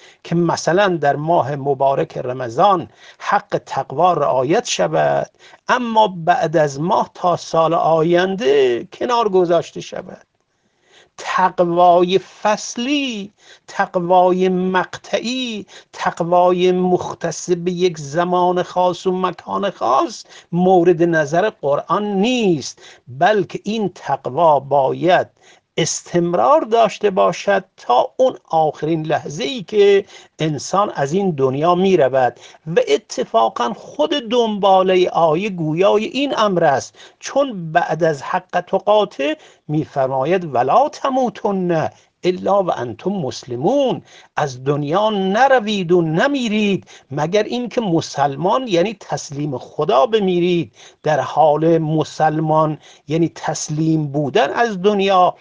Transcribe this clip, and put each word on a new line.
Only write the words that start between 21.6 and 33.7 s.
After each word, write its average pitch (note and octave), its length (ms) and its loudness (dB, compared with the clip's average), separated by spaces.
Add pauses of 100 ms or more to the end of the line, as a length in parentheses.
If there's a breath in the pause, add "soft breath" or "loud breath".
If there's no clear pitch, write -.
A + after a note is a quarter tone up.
نیست، G3+ 760 0 (260 loud breath)
بلکه F3 560 0
این G#3 320 -4
تقوا C#3+ 640 0
باید C3+ 680 0 (500 soft breath)
استمرار F3 840 0
داشته A3 480 0
باشد G3 540 0 (140)
تا - 400 0
اون B3+ 200 2 (120)
آخرین D#3 560 -2
لحظه D#3 380 -4
ای C4 200 -6
که G3+ 420 4 (340 loud breath)
انسان D#3+ 560 -2
از C#3+ 180 -2
این F#3+ 180 0
دنیا C#3+ 440 2
می F#3 220 4
رود. B2+ 420 2 (360 loud breath)
و A3+ 120 4
اتفاقاً - 840 -2